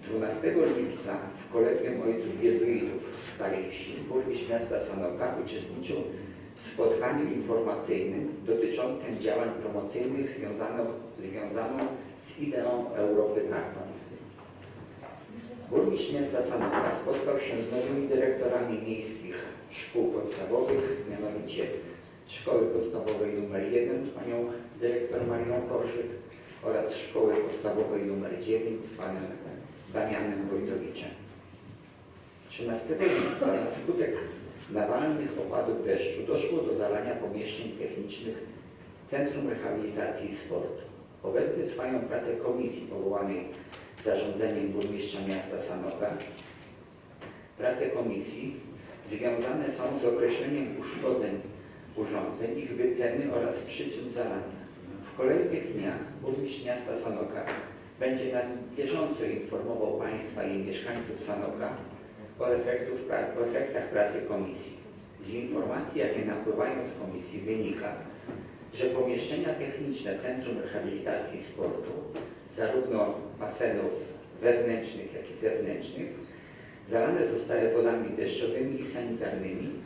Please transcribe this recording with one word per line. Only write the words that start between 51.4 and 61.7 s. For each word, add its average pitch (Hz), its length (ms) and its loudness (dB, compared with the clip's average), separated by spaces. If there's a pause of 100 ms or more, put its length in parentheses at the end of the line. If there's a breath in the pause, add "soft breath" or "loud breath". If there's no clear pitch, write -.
urządzeń, 107 600 -2
ich - 180 -4
wyceny - 580 4
oraz - 200 2 (120)
przyczyn - 440 -6
zalania. 104 540 -4 (480)
W - 40 -14
kolejnych - 580 4
dniach - 240 0 (240)
burmistrz - 420 -2
miasta 123 280 -2 (120)
Sanoka 104 400 -2 (560)
będzie 131 320 2
na 123 80 2 (360)
bieżąco - 480 2
informował - 720 0
państwa 110 460 -2
i 98 140 0
mieszkańców - 680 -4
Sanoka - 500 -2 (640)